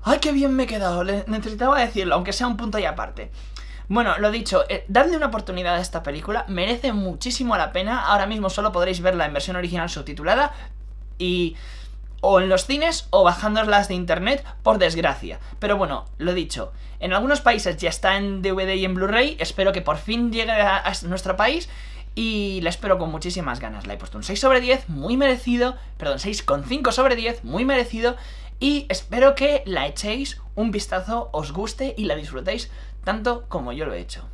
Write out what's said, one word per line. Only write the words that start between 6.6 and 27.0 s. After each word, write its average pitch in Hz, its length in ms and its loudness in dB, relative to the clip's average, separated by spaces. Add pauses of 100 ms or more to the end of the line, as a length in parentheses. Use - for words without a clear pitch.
muchísimo 214 640 -2
la 160 160 0
pena. 202 360 0
Ahora 196 180 6
mismo 208 240 0
solo 208 240 0
podréis 180 260 2
verla 175 260 2
en 147 60 -2
versión 147 240 -2
original 170 340 -2
subtitulada 170 600 0 (680)
y, 175 380 0 (640)
o 190 220 6
en 190 80 2
los 185 160 4
cines 302 440 0
o 196 140 8
bajándolas 208 640 6
de 190 60 -4
internet, 180 520 0 (180)
por 214 160 6
desgracia. 160 600 2 (200)
Pero 202 180 2
bueno, 147 300 -2 (100)
lo 180 160 -2
dicho, 156 400 -4 (280)
en 185 100 -2
algunos 262 300 2
países 208 360 2
ya 170 120 0
está 190 260 2
en 196 260 -2
D 190 120 0
V 190 120 0
D 190 120 0
y 190 80 0
en 185 80 0
Blu-ray. 214 480 2
Espero 190 320 0
que 180 80 -2
por 151 160 0
fin 233 340 -2
llegue 226 220 -2
a, 202 240 4
a 185 160 -2 (100)
nuestro 185 320 -2
país 262 320 2 (480)
y 208 460 -2
la 165 80 0
espero 185 280 2
con 160 140 -4
muchísimas 156 480 -4
ganas. 104 280 -10
Le 101 80 -8
he - 20 -12
puesto - 200 -12
un - 60 -8
seis 190 160 -4
sobre 262 220 6
diez, 247 260 2
muy 170 300 -2
merecido. 247 580 2 (220)
Perdón, 143 220 -2
seis 208 240 -4
coma 143 220 0
cinco 247 280 2
sobre 254 240 4